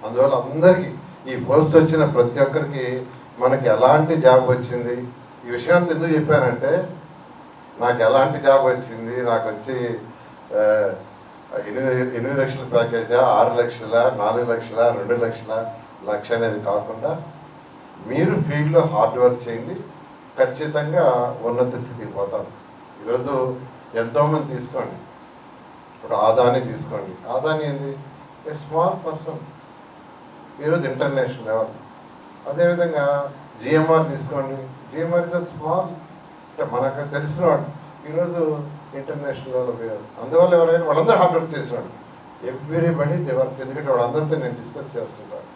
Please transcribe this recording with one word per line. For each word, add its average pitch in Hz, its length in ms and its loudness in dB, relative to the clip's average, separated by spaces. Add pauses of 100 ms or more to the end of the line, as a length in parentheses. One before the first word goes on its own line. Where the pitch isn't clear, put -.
అందువల్ల 123 280 4 (140)
అందరికీ, 165 420 4 (420)
ఈ 127 40 -6 (120)
పోస్ట్ 151 320 6
వచ్చిన 156 240 4 (120)
ప్రతి 156 300 2
ఒక్కరికి 135 400 -4 (560)
మనకి 127 240 2 (100)
ఎలాంటి 151 400 4 (100)
జాబ్ 127 180 8 (100)
వచ్చింది, 120 420 -4 (500)
ఈ 120 100 -10
విషయం 143 200 2
అంతా 175 200 2
ఎందుకు 165 220 0
చెప్పానంటే, 135 540 2 (1080)
నాకు 120 260 0
ఎలాంటి 135 380 4
జాబ్ 135 260 6
వచ్చింది, 117 440 -6 (140)
నాకు 117 220 0
వచ్చి, 127 240 -8 (800)
ఆ, 107 40 4 (1040)
ఎనిమిది, 127 320 0 (180)
ఎనిమిది 135 240 -2
లక్షల 127 300 -4
ప్యాకేజా, 117 480 2 (180)
ఆరు - 220 4
లక్షల, 113 360 -2 (260)
నాలుగు 120 300 0
లక్షల, 113 280 -4 (180)
రెండు 104 260 -2
లక్షల, 110 280 -6 (580)
లక్ష 104 180 -4 (100)
అనేది 107 220 -2 (100)
కాకుండా 110 400 -4 (1000)
మీరు 175 240 2 (120)
ఫీల్డ్‌లో 147 340 2 (120)
హార్డ్ 110 300 0
వర్క్ 120 260 4
చేయండి, 117 280 -8 (640)
ఖచ్చితంగా 151 680 0 (420)
ఉన్నత 123 260 0 (100)
స్థితికి - 320 -12
పోతారు. 101 340 -6 (520)
ఈరోజు 127 320 -4 (680)
ఎంతోమంది 147 540 0
తీసుకోండి, 123 400 -8 (1000)
ఇప్పుడు - 180 -6 (120)
ఆదాని 123 340 4 (120)
తీసుకోండి, - 400 -10 (220)
ఆదాని 156 360 -2
ఏంది? 139 220 -8 (580)
A 151 120 -10
small 170 300 0 (120)
person, 160 320 -8 (1300)
ఈరోజు 160 280 2
ఇంటర్నేషనల్ 131 580 -2
లెవెల్. 110 220 -2 (800)
అదేవిధంగా 170 560 2 (560)
జిఎంఆర్ 156 520 4
తీసుకోండి, 135 440 -6 (320)
జిఎంఆర్ 170 380 0
is 175 140 -4
a - 100 -6
small, 160 320 -2 (680)
అంటే - 140 -6 (100)
మనకు 135 400 -2
తెలిసిన 151 360 -4
వాడు 143 160 0 (440)
ఈరోజు 170 300 -2 (580)
ఇంటర్నేషనల్ 135 560 -8
లెవెల్ 123 240 -2
పోయారు. 113 260 -8 (180)
అందువల్ల 165 360 4
ఎవరైనా 165 300 4
వాళ్ళందరూ 160 320 4
హార్డ్ 180 160 4
వర్క్ 160 200 -2
చేసేవాడు. 123 340 -8 (600)
Everybody 151 640 0 (100)
they 131 140 -2
work, 127 140 0 (100)
ఎందుకంటే 135 280 -6
వాళ్ళందరితో 147 500 0
నేను 117 180 -6
డిస్కస్ - 360 -14
చేస్తుంటాను. - 600 -12